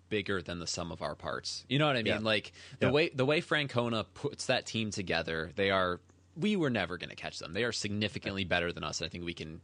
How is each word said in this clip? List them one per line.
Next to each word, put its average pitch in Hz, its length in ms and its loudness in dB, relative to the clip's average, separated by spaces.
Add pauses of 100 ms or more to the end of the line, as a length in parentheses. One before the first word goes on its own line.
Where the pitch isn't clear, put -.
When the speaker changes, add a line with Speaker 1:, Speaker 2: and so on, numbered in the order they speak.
Speaker 1:
bigger 101 320 0
than 87 160 -6
the 85 80 -6
sum 87 260 -4
of 80 120 -8
our 73 100 -2
parts. - 560 -6
You 127 80 4
know 151 80 6
what 143 100 4
I 123 60 2
mean? 107 60 0
Speaker 2:
Yeah. - 120 2
Speaker 1:
Like, 107 340 2 (260)
the 135 80 4
Speaker 2:
Yeah. 127 40 4
Speaker 1:
way, 156 180 6
the 127 160 0
way 151 160 4
Francona 120 640 2 (100)
puts - 320 -6
that 123 180 2
team 110 240 -2
together, 82 680 0
they 98 140 4
are, 92 300 4 (360)
we 208 200 2
were 156 160 2
never 101 260 0
gonna 82 180 -10
catch - 220 -8
them. - 160 -8
They 101 100 2
are 120 80 0
significantly 104 720 -2
better 87 300 2
than 82 100 -8
us, 80 180 -4
and 82 40 -4
I 78 40 -4
think 87 160 -10
we 85 100 -4
can 82 280 -10